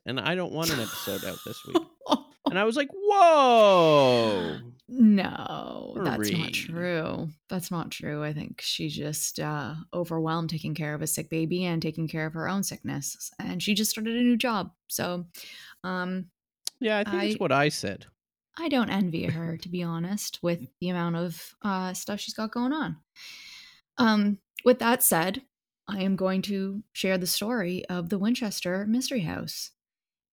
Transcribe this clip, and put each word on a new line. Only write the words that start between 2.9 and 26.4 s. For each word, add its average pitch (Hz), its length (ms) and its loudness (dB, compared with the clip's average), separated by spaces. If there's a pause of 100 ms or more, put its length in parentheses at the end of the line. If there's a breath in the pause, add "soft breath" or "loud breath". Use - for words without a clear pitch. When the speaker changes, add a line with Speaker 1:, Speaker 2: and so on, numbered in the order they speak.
Speaker 1:
"Whoa!" 165 1800 6 (140)
Speaker 2:
No, 208 1160 2
that's - 280 0
not 156 140 0
Speaker 1:
Marie. - 80 -6
Speaker 2:
true. 170 760 -4 (200)
That's 180 220 -6
not 170 180 -4
true. 147 340 -6
I 151 100 -4
think - 280 -10
she - 280 -4
just, 156 500 -6
uh, 151 360 -4 (180)
overwhelmed 165 560 -2
taking 160 260 -4
care 151 180 -4
of 151 80 -6
a 156 60 -4
sick - 220 -6
baby 165 360 -2
and 170 160 -2
taking 160 260 -4
care 156 180 -4
of 160 80 -6
her 160 160 -4
own 190 140 -2
sickness, - 760 -8
and 180 240 -6
she 208 100 0
just 214 180 0
started 220 240 -4
a 240 60 0
new 240 160 6
job. 220 340 0 (180)
So, 180 360 -4 (580 loud breath)
um, 185 460 -4 (500)
Speaker 1:
Yeah, 214 200 0
I 202 60 0
think 339 180 -2
it's 214 120 0
Speaker 2:
I - 40 -8
Speaker 1:
what 160 120 0
I 143 180 4
said. 98 380 -6 (500)
Speaker 2:
I 330 120 -6
don't 247 200 2
envy 175 360 0
her, 165 320 -4
to 175 120 -14
be 175 120 -4
honest, 170 640 -6
with 170 300 -2
Speaker 1:
<laughs> - 80 -20
Speaker 2:
the 175 80 -2
amount 170 260 -2
of, 170 480 -6
uh, 185 300 -2
stuff 202 260 -8
she's - 160 -10
got 220 160 -6
going 247 220 -2
on. 185 240 -4 (1000 loud breath)
Um, 208 420 4 (260)
with 254 140 6
that 233 240 2
said, 185 400 2 (440)
I 196 160 -4
am 190 120 2
going 185 280 2